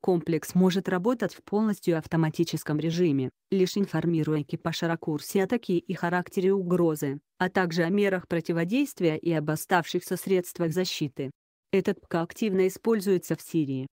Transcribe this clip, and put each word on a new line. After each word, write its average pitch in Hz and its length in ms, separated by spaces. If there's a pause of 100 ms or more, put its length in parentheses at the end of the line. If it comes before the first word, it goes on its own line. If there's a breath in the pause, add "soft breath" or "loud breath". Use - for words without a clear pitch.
Комплекс 165 520
может 185 340
работать 185 460
в - 80
полностью 202 560
автоматическом 160 800
режиме, 156 520 (200)
лишь 185 260
информируя 160 680
экипаж 165 420
о 170 40
ракурсе 165 540
атаки 214 300
и 175 220
характере 180 580
угрозы, 170 680 (200)
а 180 100
также 175 340
о 165 60
мерах 190 400
противодействия 170 880
и 170 160
об 156 180
оставшихся 180 680
средствах 175 560
защиты. 147 600 (400)
Этот 196 280
пк - 160
активно 185 520
используется 190 680
в - 80
Сирии. 135 520